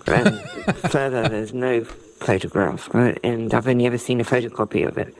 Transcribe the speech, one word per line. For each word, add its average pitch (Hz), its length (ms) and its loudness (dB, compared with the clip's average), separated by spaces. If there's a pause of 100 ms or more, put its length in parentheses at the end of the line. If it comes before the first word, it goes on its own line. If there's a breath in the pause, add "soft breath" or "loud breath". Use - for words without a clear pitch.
And 120 360 2
<laughs> - 480 -4
further, 135 360 0
there's 107 280 -4
no 123 300 0
photograph, - 1080 -2
right? 120 320 4
And 113 300 0
I've 117 120 0
only 123 200 4
ever 123 100 0
seen 120 240 -2
a 117 40 0
photocopy 113 640 0
of - 120 -4
it. - 220 -6